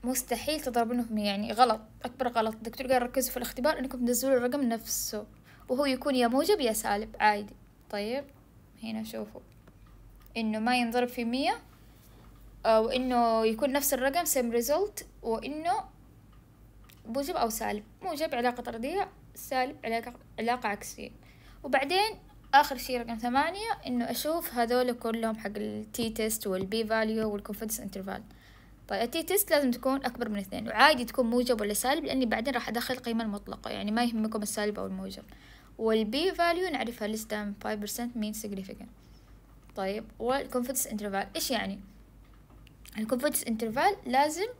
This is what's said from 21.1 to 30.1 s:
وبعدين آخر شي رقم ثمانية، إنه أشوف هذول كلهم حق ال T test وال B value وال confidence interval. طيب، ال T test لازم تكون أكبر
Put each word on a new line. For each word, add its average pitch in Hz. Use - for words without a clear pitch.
وبعدين 285
آخر 277
شي 254
رقم 233
ثمانية، 320
إنه 240
أشوف 302
هذول 247
كلهم 226
حق 208
ال 214
T -
test 220
وال 190
B 220
value 220
وال 208
confidence 214
interval. 196
طيب، 196
ال 240
T 320
test 403
لازم 294
تكون 269
أكبر 240